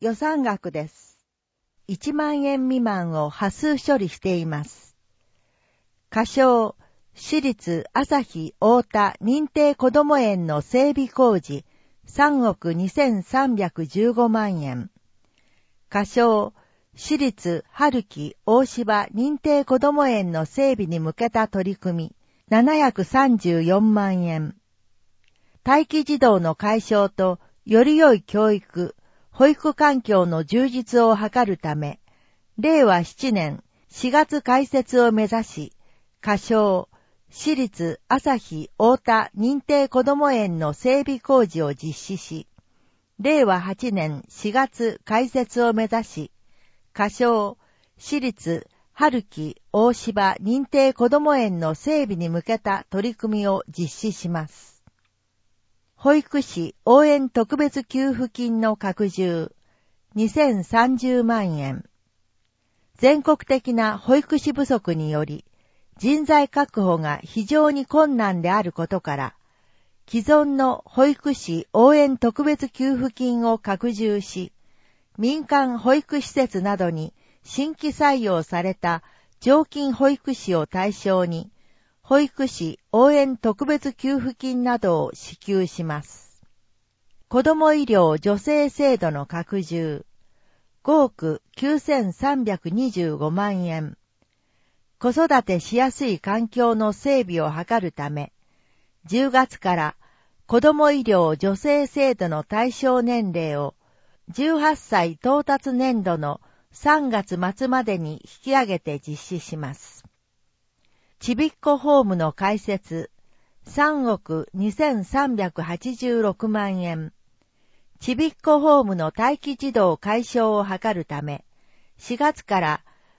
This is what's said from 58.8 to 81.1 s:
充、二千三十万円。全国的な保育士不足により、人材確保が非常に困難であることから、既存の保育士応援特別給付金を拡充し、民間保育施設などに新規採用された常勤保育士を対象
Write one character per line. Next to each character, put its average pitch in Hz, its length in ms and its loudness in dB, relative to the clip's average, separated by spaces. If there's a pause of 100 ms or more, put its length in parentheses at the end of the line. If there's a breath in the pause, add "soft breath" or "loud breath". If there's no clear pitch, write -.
充、 170 460 -4 (600)
二 214 140 0
千 247 360 0
三 240 320 2
十 247 260 0
万 208 360 -2
円。 135 260 -8 (1120)
全 285 260 4
国 302 160 2
的 254 360 -4
な 214 240 -2
保 254 180 4
育 294 220 0
士 294 140 -2
不 277 120 -2
足 208 300 -2
に 156 160 -4
よ 151 140 -2
り、 151 200 -12 (540)
人 285 260 0
材 294 240 4
確 285 340 -2
保 180 140 2
が 151 260 -4
非 - 220 -8
常 302 260 2
に 277 140 -4
困 294 320 2
難 196 240 0
で 170 100 0
あ 208 120 2
る 175 100 -6
こ 165 140 -6
と 190 160 -4
か 147 140 -6
ら、 139 180 -8 (720)
既 233 140 -2
存 294 340 4
の 262 300 0
保 262 200 4
育 285 280 0
士 - 400 -6
応 247 200 8
援 285 220 4
特 240 280 -2
別 233 260 -2
給 269 260 -2
付 247 160 -4
金 240 320 -2
を 226 140 2
拡 214 340 -4
充 208 300 -2
し、 - 300 -12 (680)
民 277 260 -2
間 262 340 0
保 247 160 2
育 294 280 -2
施 - 60 -14
設 247 340 -2
な 202 160 -2
ど 180 100 0
に 160 240 -6 (320)
新 294 300 -6
規 302 180 -6
採 285 280 2
用 185 220 0
さ 175 200 -4
れ 190 120 -4
た 170 280 -4 (380 soft breath)
常 302 260 4
勤 285 260 -6
保 269 160 2
育 277 240 -2
士 196 220 -4
を 156 120 0
対 190 260 -4
象 185 340 0